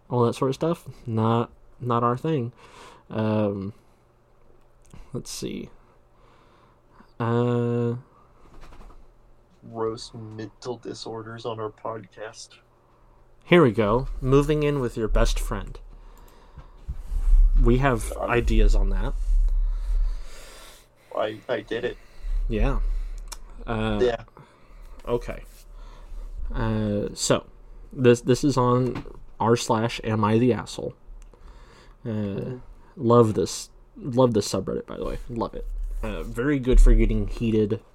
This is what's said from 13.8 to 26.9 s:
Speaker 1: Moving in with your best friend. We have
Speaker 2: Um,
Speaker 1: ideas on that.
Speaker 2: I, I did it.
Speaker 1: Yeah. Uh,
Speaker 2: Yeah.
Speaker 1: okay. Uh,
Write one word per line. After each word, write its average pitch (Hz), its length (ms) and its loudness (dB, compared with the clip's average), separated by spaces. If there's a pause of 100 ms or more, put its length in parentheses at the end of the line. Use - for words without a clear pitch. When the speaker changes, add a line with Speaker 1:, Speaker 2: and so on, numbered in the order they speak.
Speaker 1:
Moving 147 420 2
in 147 160 -2
with 120 180 -6
your 110 100 -2
best 110 320 2
friend. - 400 -8 (1800)
We 120 160 8
have 127 420 2
Speaker 2:
Um, 98 100 -4
Speaker 1:
ideas 120 460 6
on 98 140 4
that. 98 240 0 (2000)
Speaker 2:
I, 110 220 -4 (100)
I 113 140 -4
did 113 240 -6
it. - 120 -8 (520)
Speaker 1:
Yeah. 117 300 0 (880)
Uh, 110 360 -2
Speaker 2:
Yeah. 120 220 0 (840)
Speaker 1:
okay. - 360 -6 (1120)
Uh, 110 600 -2